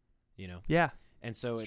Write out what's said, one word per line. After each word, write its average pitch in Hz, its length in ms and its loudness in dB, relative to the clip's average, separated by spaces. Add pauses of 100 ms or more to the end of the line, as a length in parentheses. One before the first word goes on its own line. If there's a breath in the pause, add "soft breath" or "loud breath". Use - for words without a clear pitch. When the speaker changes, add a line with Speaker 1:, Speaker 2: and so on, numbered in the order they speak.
(380)
Speaker 1:
you 95 100 -8
know? 90 200 -10
Speaker 2:
Yeah. 156 240 4 (300 soft breath)
Speaker 1:
And 113 140 -6
so 120 200 0
Speaker 2:
It's 113 120 -2